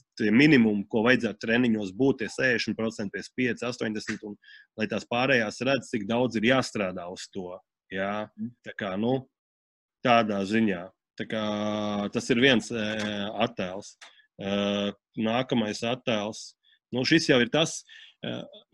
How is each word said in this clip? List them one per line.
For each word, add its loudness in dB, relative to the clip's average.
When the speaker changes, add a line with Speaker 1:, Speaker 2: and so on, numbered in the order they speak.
Speaker 1:
tie 2
minimumi, 6
ko 0
vajadzētu 2
treniņos 2
būt, 0
tie -6
sešdesmit 0
procenti, -4
piecdesmit -10
pieci, -2
astoņdesmit, -6
un -10
lai 0
tās -4
pārējās 2
redz, -2
cik -4
daudz 0
ir 4
jāstrādā 0
uz -12
to, -10
jā. -4
Speaker 2:
Mhm. -10
Speaker 1:
Tā -14
kā, -6
nu, 0
tādā 4
ziņā. 2
Tā -8
kā -6
tas -4
ir 4
viens, 4
ā, -4
attēls. -8
Ā, -2
nākamais -2
attēls. -4
Nu, -2
šis 2
jau 8
ir 2
tas, 0
eh, -12